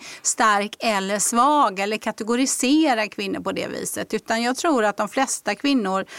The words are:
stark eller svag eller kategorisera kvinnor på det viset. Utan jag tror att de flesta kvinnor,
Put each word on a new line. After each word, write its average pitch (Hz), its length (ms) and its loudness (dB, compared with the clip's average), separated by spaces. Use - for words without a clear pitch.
stark 208 580 2
eller 202 400 0
svag 240 600 2
eller 208 180 -2
kategorisera 247 1080 2
kvinnor 196 320 -6
på 185 120 -4
det 180 160 -4
viset. - 460 -8
Utan 226 280 -2
jag 247 160 -2
tror 262 280 2
att 202 120 0
de 208 120 -2
flesta - 460 -2
kvinnor, 202 500 0